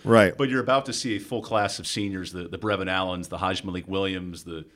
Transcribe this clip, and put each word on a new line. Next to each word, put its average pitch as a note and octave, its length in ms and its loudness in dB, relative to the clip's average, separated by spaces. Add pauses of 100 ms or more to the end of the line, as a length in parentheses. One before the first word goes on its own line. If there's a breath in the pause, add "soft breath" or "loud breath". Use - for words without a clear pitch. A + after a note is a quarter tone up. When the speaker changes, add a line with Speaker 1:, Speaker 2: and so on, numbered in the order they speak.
Speaker 1:
right. A2+ 320 8
Speaker 2:
but C#3 140 0
you're C3 120 0
about B2+ 260 2
to A#2+ 60 -4
see A#2 220 -2
a G2 40 -2
full A2 220 -4
class G#2 380 0
of F2+ 80 -10
seniors, F#2+ 440 -4
the, F2+ 160 -8
the F2+ 100 -8
Brevin F#2+ 320 0
Allens, F#2 400 -2
the F2 80 -6
Hajj F#2 260 -2
Malik F2+ 240 -6
Williams, F#2 580 -4
the, D#2+ 200 -10 (100 soft breath)